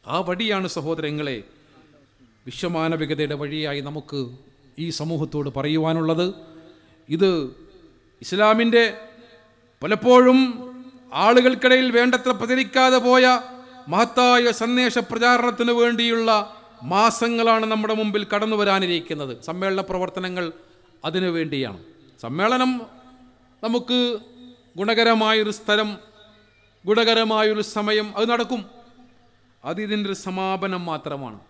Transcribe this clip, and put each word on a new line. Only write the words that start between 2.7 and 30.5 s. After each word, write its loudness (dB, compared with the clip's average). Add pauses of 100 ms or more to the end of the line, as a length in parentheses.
വഴിയായി -6
നമുക്ക് -10 (640)
ഈ -6 (140)
സമൂഹത്തോട് -6
പറയുവാനുള്ളത്. 0 (880)
ഇത് 4 (920)
ഇസ്ലാമിൻ്റെ 4 (960)
പലപ്പോഴും 6 (880)
ആളുകൾക്കിടയിൽ 6 (100)
വേണ്ടത്ര 2
പ്രചരിക്കാതെ 2
പോയ 6 (680)
മഹത്തായ 2 (160)
സന്ദേശ 0 (140)
പ്രചാരണത്തിന് 0
വേണ്ടിയുള്ള 0 (600)
മാസങ്ങളാണ് 2
നമ്മുടെ -2
മുമ്പിൽ -2
കടന്നു -2
വരാനിരിക്കുന്നത്. -2 (140)
സമ്മേളന -4
പ്രവർത്തനങ്ങൾ -6 (600)
അതിനു -2
വേണ്ടിയാണ്. -6 (440)
സമ്മേളനം 0 (920)
നമുക്ക് -2 (800)
ഗുണകരമായൊരു 2
സ്ഥലം, 0 (960)
ഗുണകരമായൊരു 2 (120)
സമയം, -2 (100)
അത് 0
നടക്കും. -4 (1080)
അത് -6
ഇതിൻ്റെ -4
ഒരു -6
സമാപനം -4